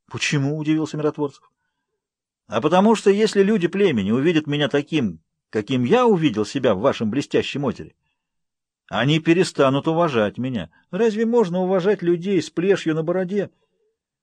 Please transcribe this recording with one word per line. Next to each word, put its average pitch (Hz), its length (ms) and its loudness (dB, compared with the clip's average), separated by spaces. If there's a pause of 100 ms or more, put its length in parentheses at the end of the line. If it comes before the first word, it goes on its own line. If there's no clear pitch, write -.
(100)
"Почему?" — 143 480 -2
удивился 156 380 -2
Миротворцев. 151 540 -4 (960)
"А 107 140 -4
потому 185 340 4
что, 202 160 0
если 202 320 2
люди 190 260 2
племени 165 420 0
увидят 151 360 2
меня 147 220 -2
таким, 143 520 -2 (280)
каким 123 360 -2
я 233 220 2
увидел 156 380 2
себя 123 300 0
в 92 60 -2
вашем 117 300 0
блестящем 135 540 -2
озере, 95 300 -8 (960)
они 135 300 0
перестанут 156 720 2
уважать 139 480 0
меня. 120 340 -6 (200)
Разве 220 340 0
можно 214 360 2
уважать 185 420 0
людей 175 400 0
с - 80 -12
плешью 170 440 0
на 160 80 -2
бороде?" 185 480 -4 (720)